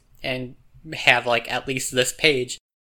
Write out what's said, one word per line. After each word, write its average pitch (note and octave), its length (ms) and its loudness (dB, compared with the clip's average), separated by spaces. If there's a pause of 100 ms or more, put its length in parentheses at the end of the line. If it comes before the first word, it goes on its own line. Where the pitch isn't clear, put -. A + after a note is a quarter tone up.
(220)
and B2+ 340 -8 (380)
have, B2 320 4
like, A#2+ 260 0
at B2 160 -4
least C3 240 -4
this B2 220 2
page C3 440 0 (240)